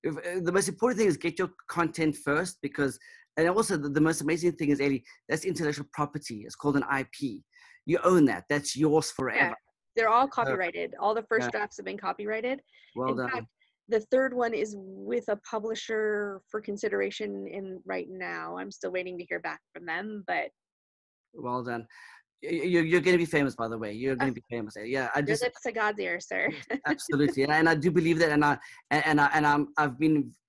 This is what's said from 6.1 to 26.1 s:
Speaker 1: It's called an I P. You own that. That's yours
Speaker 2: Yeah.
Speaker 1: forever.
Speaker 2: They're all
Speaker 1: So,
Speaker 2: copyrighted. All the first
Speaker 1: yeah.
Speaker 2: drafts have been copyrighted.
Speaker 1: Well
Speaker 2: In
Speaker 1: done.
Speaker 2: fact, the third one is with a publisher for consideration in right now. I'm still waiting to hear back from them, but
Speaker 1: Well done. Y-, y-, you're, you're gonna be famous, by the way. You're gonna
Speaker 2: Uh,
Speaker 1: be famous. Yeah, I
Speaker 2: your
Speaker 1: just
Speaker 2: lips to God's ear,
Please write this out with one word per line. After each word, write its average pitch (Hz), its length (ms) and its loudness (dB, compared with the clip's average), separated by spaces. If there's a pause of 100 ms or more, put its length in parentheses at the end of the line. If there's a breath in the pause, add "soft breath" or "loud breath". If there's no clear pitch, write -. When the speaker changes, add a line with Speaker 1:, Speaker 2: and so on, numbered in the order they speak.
Speaker 1:
It's 117 100 -16
called 143 220 0
an 139 120 2
I 135 220 -2
P. 120 320 -8 (420 soft breath)
You 170 180 2
own 175 220 8
that. 92 240 0
That's 143 260 -2
yours 151 320 4
Speaker 2:
Yeah. - 160 -8
Speaker 1:
forever. 127 320 0 (400)
Speaker 2:
They're 226 140 2
all 240 180 6
Speaker 1:
So, 277 40 -8
Speaker 2:
copyrighted. 185 680 -2
All 208 160 2
the 226 80 -2
first 226 220 2
Speaker 1:
yeah. 240 60 -2
Speaker 2:
drafts 208 260 -6
have 202 80 -12
been 190 120 -8
copyrighted. 214 640 -4 (340 soft breath)
Speaker 1:
Well 127 160 -2
Speaker 2:
In - 60 -2
Speaker 1:
done. 262 140 -4
Speaker 2:
fact, 240 140 -6 (440)
the 220 120 2 (100)
third 262 220 2
one 233 200 0
is 208 240 -4
with 196 520 -6
a 208 80 0
publisher 214 1040 -4 (100)
for 220 100 -4
consideration 202 840 -4
in 190 380 -10
right 185 240 -6
now. 175 480 -8
I'm 190 120 -8
still 185 220 -8
waiting 180 260 -6
to 175 80 -10
hear 170 140 -6
back 160 200 -8 (140)
from 170 120 -16
them, 196 420 -8
but 160 220 -2 (840)
Speaker 1:
Well 123 300 -6
done. 117 240 -6 (560 loud breath)
Y-, 151 80 -8
y-, 165 140 -2
you're, 170 180 4
you're 160 180 4
gonna 180 160 4
be 170 80 2
famous, 143 300 0
by 113 140 -4
the 113 80 -6
way. 107 160 -6
You're 131 240 -2
gonna 131 140 0
Speaker 2:
Uh, 110 40 -6
Speaker 1:
be 120 160 -14
famous. 113 320 -6
Yeah, 127 320 -2
I 143 40 4
Speaker 2:
your 147 80 2
Speaker 1:
just 220 160 0
Speaker 2:
lips 247 180 -4
to 247 100 -4
God's 214 280 -2
ear, 180 200 -4